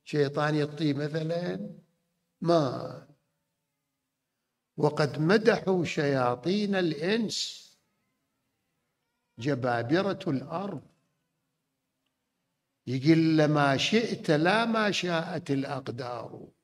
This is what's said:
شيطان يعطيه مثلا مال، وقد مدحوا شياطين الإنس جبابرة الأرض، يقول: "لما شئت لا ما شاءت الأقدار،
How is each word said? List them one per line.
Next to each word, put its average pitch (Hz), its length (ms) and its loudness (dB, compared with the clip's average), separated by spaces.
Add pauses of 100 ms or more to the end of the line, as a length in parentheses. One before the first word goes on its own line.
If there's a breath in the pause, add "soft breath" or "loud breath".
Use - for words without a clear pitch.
شيطان 147 500 0
يعطيه 151 380 0
مثلا 165 760 -4 (720)
مال، 160 680 0 (1700)
وقد 147 420 2
مدحوا 190 680 2
شياطين 143 920 0
الإنس 180 920 -2 (1700)
جبابرة 127 880 0
الأرض، 160 560 -6 (2000)
يقول: 156 520 4
"لما 147 380 4
شئت 214 540 0
لا 180 340 4
ما 220 260 0
شاءت 175 600 -4
الأقدار، 123 1000 -6 (160)